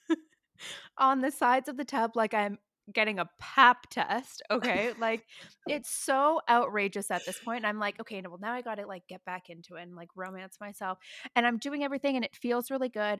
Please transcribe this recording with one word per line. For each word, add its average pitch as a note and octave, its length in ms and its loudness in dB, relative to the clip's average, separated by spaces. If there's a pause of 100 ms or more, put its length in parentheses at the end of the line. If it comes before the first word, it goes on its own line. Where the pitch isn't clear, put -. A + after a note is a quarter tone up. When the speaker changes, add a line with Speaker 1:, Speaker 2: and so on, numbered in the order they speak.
(960)
Speaker 1:
on C4+ 240 4
the C#4 100 0
sides B3+ 380 2
of B3+ 80 -8
the C#4+ 80 -4
tub A#3 300 0
like A3 180 0
I'm G3+ 240 0 (360)
getting G#3+ 240 2
a E3+ 100 -2 (120)
pap B3 500 6
test, - 640 -4
okay? A3+ 440 2
Speaker 2:
<laughs> A3+ 40 -18
Speaker 1:
Like, A3+ 260 0 (420)
it's C#4 220 -4
so D4 580 2
outrageous G3+ 640 2
at F3+ 160 -2
this F#3+ 140 -8
point. A#3+ 180 -6
And A3 100 -6
I'm G#3 120 -2
like, G#3 200 -4
"Okay, G#3 220 -10
no, F3+ 80 -12
well, F3+ 100 -16
now G#3+ 140 -6
I B3 80 -4
gotta, G#3+ 240 -8
like, F#3+ 220 -14
get F#3 180 -18
back F3+ 240 -10
into E3+ 240 -18
it E3+ 80 -12
and, F3 140 -16
like, E3+ 200 -16
romance F#3 460 -12
myself." G3+ 380 -8 (360)
And A#3+ 120 4
I'm A#3 100 2
doing C#4+ 260 -4
everything, C#4 320 0
and B3 80 0
it - 120 -8
feels A#3+ 340 -2
really C4 200 -2
good. G#3 300 -2